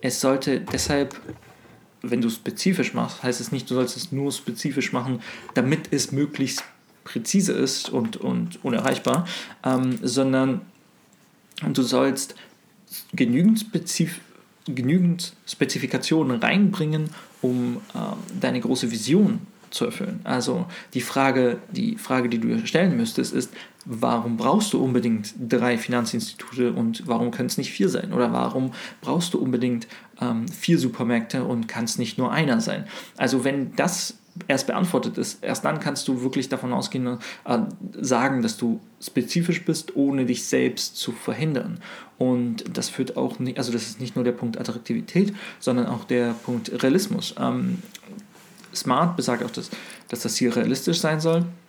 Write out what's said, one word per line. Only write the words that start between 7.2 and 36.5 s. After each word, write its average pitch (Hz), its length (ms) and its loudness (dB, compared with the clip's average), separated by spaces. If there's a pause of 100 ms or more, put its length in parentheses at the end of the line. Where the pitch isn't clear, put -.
ist - 380 0
und, 113 260 -2
und 120 480 -2
unerreichbar, 131 640 2 (360)
ähm, 127 400 0
sondern 131 600 2 (1000)
du 139 200 2
sollst 135 520 0 (760)
genügend 170 480 6
Spezif-, - 600 -2 (460)
genügend 165 680 2 (120)
Spezifikationen 139 920 0
reinbringen, 156 720 4 (320)
um, 123 360 2 (160)
ähm, 107 460 -6
deine 127 200 0
große 123 300 0
Vision 123 500 4 (300)
zu - 140 -2
erfüllen. - 400 -4
Also 127 420 0 (280)
die 131 60 0
Frage, 127 580 2 (120)
die 113 260 0
Frage, 127 320 0
die 120 100 0
du 113 100 0
dir 113 180 0
stellen 165 300 4
müsstest, 117 380 -2
ist, 131 180 -2 (320)
warum 117 520 0
brauchst 139 360 4
du 127 100 4
unbedingt 117 520 2 (140)
drei 120 280 4
Finanzinstitute 120 960 -2
und 113 340 -2
warum 120 260 0
können's - 260 -2
nicht - 140 -4
vier 98 160 2
sein? - 240 -2
Oder 120 200 4
warum 123 400 0 (300)
brauchst 156 320 0
du - 40 2
unbedingt, 123 480 0 (340)
ähm, 120 280 -2
vier 175 300 2
Supermärkte 120 680 0
und 113 240 -2
kann's 117 300 -4
nicht 120 180 -4
nur 127 160 0
einer 139 280 4
sein? 101 260 -2 (300)
Also 123 280 2
wenn 135 320 0
das - 380 0 (340)
erst 135 180 2
beantwortet - 520 0
ist, - 260 -6
erst - 200 -2
dann 151 160 2
kannst 139 280 -4
du 127 140 0
wirklich 131 260 -2
davon 127 240 -2